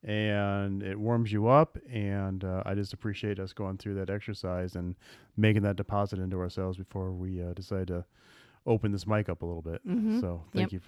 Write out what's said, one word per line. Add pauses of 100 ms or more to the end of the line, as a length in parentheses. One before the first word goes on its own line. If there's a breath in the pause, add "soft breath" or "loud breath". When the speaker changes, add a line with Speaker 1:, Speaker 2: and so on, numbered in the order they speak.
Speaker 1:
and
it
warms
you
up, (120)
and,
uh,
I
just
appreciate
us
going
through
that
exercise
and (420 soft breath)
making
that
deposit
into
ourselves
before
we,
uh,
decide
to (640 soft breath)
open
this
mic
up
a
little
bit.
Speaker 2:
Mm-hmm.
Speaker 1:
So (100)
thank
Speaker 2:
Yep.
Speaker 1:
you,